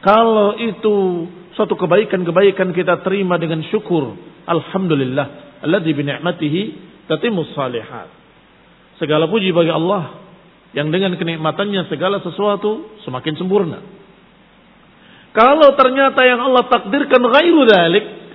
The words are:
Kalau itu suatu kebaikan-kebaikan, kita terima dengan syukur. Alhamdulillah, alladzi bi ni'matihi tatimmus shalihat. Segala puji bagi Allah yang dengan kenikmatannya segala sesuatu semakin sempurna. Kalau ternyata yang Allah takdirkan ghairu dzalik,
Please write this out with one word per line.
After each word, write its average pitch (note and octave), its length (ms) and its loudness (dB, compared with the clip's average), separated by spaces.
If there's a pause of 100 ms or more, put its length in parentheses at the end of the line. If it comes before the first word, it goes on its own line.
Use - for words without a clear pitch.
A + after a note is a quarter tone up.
Kalau G#3+ 540 4
itu A3 360 -2 (600)
suatu - 220 -2
kebaikan-kebaikan, F#3 960 2
kita F3 300 -2
terima F#3 340 -2
dengan D#3+ 300 -4
syukur. D#3+ 480 -4 (260)
Alhamdulillah, D3 1200 -4
alladzi D#3+ 300 0
bi C#3+ 100 -4
ni'matihi D3+ 580 -4 (460)
tatimmus E3 480 -4
shalihat. A#2+ 540 -8 (920)
Segala D#3 300 0
puji F#3+ 260 0
bagi E3 160 2
Allah E3 480 -4 (540)
yang D3 180 -4
dengan F#3 240 -2
kenikmatannya E3+ 720 -4
segala F3+ 320 -4
sesuatu G3+ 880 -4
semakin C3 320 -8
sempurna. F#3 400 -2 (1500)
Kalau C#4 400 6
ternyata C4+ 520 2
yang B3 200 2
Allah B3+ 240 2
takdirkan B3+ 560 2
ghairu D4 400 4
dzalik, F#3+ 400 4 (300)